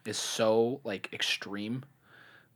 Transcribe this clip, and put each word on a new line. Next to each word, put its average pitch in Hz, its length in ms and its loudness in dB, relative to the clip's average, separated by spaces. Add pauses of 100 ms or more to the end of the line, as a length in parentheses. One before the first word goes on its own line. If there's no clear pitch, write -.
is 107 140 -4
so, 117 640 4
like, 101 280 -6
extreme 107 720 -4 (720)